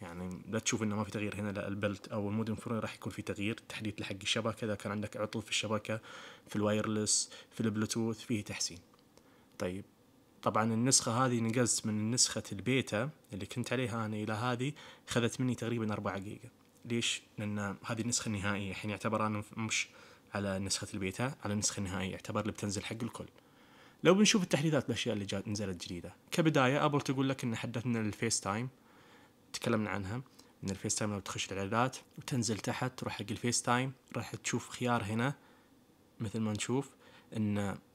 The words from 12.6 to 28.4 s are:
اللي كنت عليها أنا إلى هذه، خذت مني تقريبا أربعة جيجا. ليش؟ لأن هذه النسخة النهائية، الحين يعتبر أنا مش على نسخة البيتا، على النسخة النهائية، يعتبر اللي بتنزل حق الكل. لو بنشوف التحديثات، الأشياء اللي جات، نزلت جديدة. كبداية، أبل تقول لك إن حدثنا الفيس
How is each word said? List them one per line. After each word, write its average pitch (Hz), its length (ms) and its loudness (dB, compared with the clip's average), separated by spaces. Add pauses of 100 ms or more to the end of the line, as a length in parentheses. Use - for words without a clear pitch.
اللي 95 120 -6
كنت 120 280 -4
عليها 117 320 0
أنا 107 100 -4
إلى 107 180 -2
هذه، 123 400 0 (340)
خذت 117 340 2
مني 127 140 2
تقريبا 113 380 0
أربعة 101 260 -2
جيجا. 110 300 -10 (360)
ليش؟ 120 360 0 (160)
لأن 104 380 -2 (100)
هذه - 160 -2
النسخة 120 260 0
النهائية، 101 440 0
الحين 104 200 -4
يعتبر 107 340 2
أنا 104 180 0 (140)
مش 110 300 0 (460)
على 98 260 0
نسخة 98 340 -2
البيتا، 104 500 -2
على 104 100 0
النسخة 104 260 0
النهائية، 95 320 -2
يعتبر 104 300 -2
اللي 104 100 -2
بتنزل 101 320 -4
حق 113 200 -6
الكل. 110 220 -8 (800)
لو 170 100 10
بنشوف 202 300 8
التحديثات، 151 420 2
الأشياء 117 280 0
اللي 101 120 -2
جات، 98 220 -4
نزلت 98 380 -4
جديدة. 90 300 -8 (160)
كبداية، 147 540 6
أبل 143 160 4
تقول 135 280 2
لك 131 140 -2
إن 117 120 0
حدثنا 117 440 -2
الفيس 110 420 0